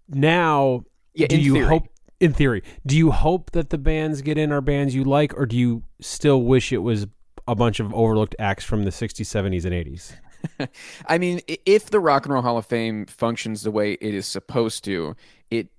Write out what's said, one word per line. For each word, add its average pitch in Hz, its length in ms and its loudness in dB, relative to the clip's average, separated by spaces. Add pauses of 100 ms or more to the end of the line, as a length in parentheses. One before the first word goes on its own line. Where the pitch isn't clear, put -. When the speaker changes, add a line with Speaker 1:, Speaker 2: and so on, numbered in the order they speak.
Speaker 1:
Now, 147 800 2 (280)
Speaker 2:
Yeah, 160 140 0
Speaker 1:
do 160 80 4
Speaker 2:
in 147 60 4
Speaker 1:
you 139 100 4
Speaker 2:
theory. 135 140 4
Speaker 1:
hope, 160 220 2 (300)
in 165 140 4
theory, 123 300 2 (220)
do 139 120 0
you 160 160 6
hope 170 400 2
that 160 180 -2
the 160 80 -2
bands 156 440 0
get 147 160 -2
in 151 120 2
are 143 120 0
bands 139 320 0
you 135 100 0
like, 143 320 2
or 139 100 -2
do 113 100 -2
you 120 280 0 (160)
still 139 420 2
wish 123 300 2
it 117 60 0
was 104 280 -2 (400)
a 120 80 0
bunch 113 240 0
of 107 160 -4
overlooked 110 460 0
acts 101 240 -4
from 104 200 -2
the 95 60 -2
sixties, - 380 -8
seventies, 95 360 -2
and 90 100 -4
eighties? 82 400 -10 (460)
Speaker 2:
<laughs> - 460 -14
I 170 120 2
mean, 175 300 -2
i-, 160 180 -8
if 208 240 4
the 208 100 2
Rock 139 240 2
and 143 80 -4
Roll 127 100 0
Hall 120 160 0
of 113 80 -6
Fame 113 400 -4
functions 113 560 -4
the 107 80 -4
way 104 220 0
it 104 220 -6
is 95 120 -6
supposed - 580 -4
to, 85 300 -6 (360)
it 113 180 -4 (100)